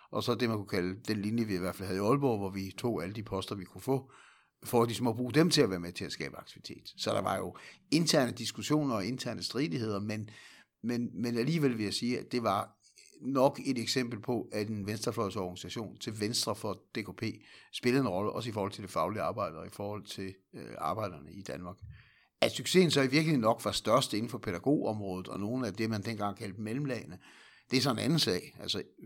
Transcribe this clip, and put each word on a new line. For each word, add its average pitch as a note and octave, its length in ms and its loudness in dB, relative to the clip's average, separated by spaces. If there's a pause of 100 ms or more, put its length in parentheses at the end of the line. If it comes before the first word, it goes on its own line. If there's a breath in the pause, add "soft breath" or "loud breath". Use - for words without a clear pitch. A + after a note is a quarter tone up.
(120)
Og G#2+ 120 -2
så A#2 120 0
det, A#2 140 2
man A2 80 0
kunne G2 100 -6
kalde F#2 280 0 (120)
den G#2+ 140 0
linje, A2 220 0
vi G#2 120 0
i - 20 0
hvert F2 180 -2
fald G2 120 -8
havde F#2+ 120 -2
i G2+ 40 2
Aalborg, B2+ 340 4
hvor G2 120 -2
vi F#2+ 280 -6
tog G#2+ 260 -2
alle G2 120 -6
de A2 80 -8
poster, G2 320 -4
vi F#2+ 80 -8
kunne F#2 180 -14
få, C3 300 0 (520 soft breath)
for A#2+ 220 4
ligesom A#2 220 0
at A#2 80 2
bruge B2 180 -4
dem E3 160 8
til C#3+ 120 6
at A2+ 80 4
være F#2 100 -2
med F2 120 -6
til F2+ 140 -8
at C#2 60 -8
skabe C#2 260 -6
aktivitet. - 600 -14
Så - 140 0
der G#2+ 100 2
var G2 160 0
jo F#2+ 180 -6 (360 soft breath)
interne D3+ 400 4
diskussioner B2 640 0
og G2 100 0
interne A2+ 380 -4
stridigheder, A#2 560 -2
men, G#2+ 300 -4 (540 soft breath)
men, A#2+ 380 -2
men A#2+ 160 0
alligevel C3+ 400 4
vil G#2+ 60 0
jeg G2 100 0
sige, A#2+ 260 0
at - 120 -10
det A#2+ 120 0
var G2+ 320 0 (460)
nok C3+ 440 4
et C3 120 0
eksempel A#2+ 440 -2
på, A2+ 300 -2
at G#2+ 180 -2
en G#2 180 -4
venstrefløjsorganisation G#2 1120 -4
til G#2+ 220 -8
venstre G#2+ 360 0
for G2+ 180 -4
D - 240 -12
K G2 200 -6
P - 60 -6 (500 soft breath)
spillede B2 280 4
en C3 60 2
rolle, G2 240 0
også A#2 180 -6
i - 40 -4
forhold G2+ 180 0
til G#2+ 120 -10
det F#2 80 -10
faglige F2+ 300 0
arbejde E2+ 360 -2
og F2 100 -10
i - 20 -16
forhold G#2 360 -8
til, F#2+ 280 -8 (220)
øh, F#2+ 100 -12 (120)
arbejderne E2+ 560 -4
i G2 80 -12
Danmark. F2+ 360 -8 (640 soft breath)
At A2+ 100 6
succesen E3+ 400 6
så C#3 100 6
i C3 80 4
virkeligheden D#3 320 4
nok A2 240 4
var G#2 60 2
størst A2+ 420 4
inden A2+ 160 0
for A#2 80 -6
pædagogområdet G2+ 880 0
og - 120 -6
nogle A#2+ 280 -2
af F#2+ 60 -4
det, A2 160 0
man A2 120 0
dengang G#2 360 -4
kaldte G2+ 240 -10
mellemlagene, A2 560 -4 (540 soft breath)
det B2+ 60 4
er B2+ 40 4
så C3+ 100 4
en A2 80 -2
anden C3+ 200 4
sag. - 400 0
Altså, - 240 -4 (220)